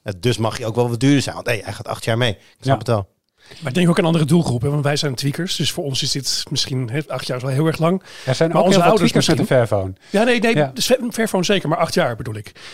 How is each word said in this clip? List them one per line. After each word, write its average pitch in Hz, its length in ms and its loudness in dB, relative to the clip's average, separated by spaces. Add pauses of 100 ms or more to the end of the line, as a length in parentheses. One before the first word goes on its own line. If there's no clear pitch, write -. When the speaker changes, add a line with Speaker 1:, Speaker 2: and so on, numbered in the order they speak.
Speaker 1:
Eh, 107 160 -6
dus 110 180 0
mag 107 200 -2
je 117 80 -8
ook 110 100 -6
wel 120 140 2
wat 117 100 -4
duurder 135 220 4
zijn, - 140 -6
want, - 120 -10
hey, 113 160 -2
hij 101 100 -8
gaat - 140 -12
acht - 180 -8
jaar 113 120 0
mee. 120 140 0
Ik 95 60 -8 (220)
snap - 140 -16
Speaker 2:
Ja. - 40 2
Speaker 1:
het - 100 -8
wel. 107 220 -2 (500)
Speaker 3:
Maar 156 100 -10
ik 120 40 -6
denk 175 160 4
ook 175 100 4
aan 180 60 2
andere 165 200 2
doelgroepen, 143 460 2
want 147 120 0
wij 143 120 0
zijn 143 200 -2
tweakers, 143 400 -4
dus 151 160 -2
voor 175 120 -6
ons 135 200 -4
is 135 80 -4
dit - 380 -4
misschien, 131 400 -4
hè, 135 180 -4
acht - 200 -8
jaar 127 100 -4
is 123 60 -8
wel 135 80 -4
heel 139 160 2
erg 151 100 0
lang. 175 240 0 (240)
Speaker 2:
Er 131 100 0
zijn 165 140 2
Speaker 3:
Maar 165 100 2
Speaker 2:
ook 170 60 4
Speaker 3:
onze 190 160 6
Speaker 2:
heel 170 80 6
veel 214 100 6
Speaker 3:
ouders 170 120 2
Speaker 2:
tweakers - 160 2
met 165 240 2
een 135 60 6
Speaker 3:
misschien. 113 220 2
Speaker 2:
Fairphone. 95 140 -4 (160)
Speaker 3:
Ja, 202 140 2
nee, 240 160 2
nee, 233 160 2
Speaker 2:
Ja. 143 180 2
Speaker 3:
dus 240 120 -4
Fair-, 247 260 0
Fairphone 208 320 0
zeker, 180 260 0
maar 160 80 0
acht 165 160 -2
jaar 123 220 0
bedoel 110 200 -8
ik. 104 160 -14 (220)